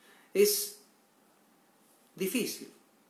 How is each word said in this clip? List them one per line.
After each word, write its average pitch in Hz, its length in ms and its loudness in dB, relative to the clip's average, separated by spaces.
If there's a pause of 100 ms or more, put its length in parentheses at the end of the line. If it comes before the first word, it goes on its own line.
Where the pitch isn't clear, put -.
(340)
es - 460 2 (1400)
difícil. 190 540 -4 (400)